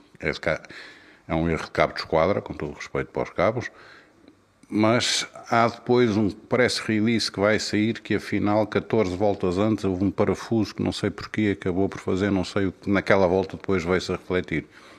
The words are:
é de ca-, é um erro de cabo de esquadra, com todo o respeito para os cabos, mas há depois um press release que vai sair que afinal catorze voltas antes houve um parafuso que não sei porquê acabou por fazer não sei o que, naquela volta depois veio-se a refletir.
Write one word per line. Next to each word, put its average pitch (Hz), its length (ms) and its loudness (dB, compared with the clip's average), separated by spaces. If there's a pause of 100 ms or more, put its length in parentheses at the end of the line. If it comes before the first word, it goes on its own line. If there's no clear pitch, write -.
(200)
é 78 100 -4
de - 100 -6
ca-, - 220 -2 (640)
é 82 80 -4
um 82 140 0
erro 80 160 -2
de - 60 -14
cabo 76 240 2
de - 60 -8
esquadra, 82 420 0
com - 100 -12
todo 76 200 -8
o - 20 -18
respeito - 360 -6
para 67 120 -4
os - 80 -10
cabos, 107 400 -2 (1000)
mas 110 580 2 (240)
há 117 180 4
depois 120 480 2
um 107 120 2
press 120 500 0
release 110 520 0
que 98 100 -6
vai 104 180 4
sair 107 420 0
que - 140 -2
afinal 104 520 0
catorze 98 500 0
voltas 95 420 0
antes 107 260 0
houve 95 200 0
um 95 60 2
parafuso 101 640 0
que 101 80 -4
não 95 100 -2
sei 104 180 -4
porquê 101 480 -2
acabou 95 300 0
por - 120 -12
fazer 98 300 -2
não 92 140 0
sei 98 220 -2
o 90 60 -4
que, - 180 -8
naquela 98 360 4
volta 92 300 0
depois 92 280 -2
veio-se 90 280 0
a 90 40 -4
refletir. - 500 -4 (320)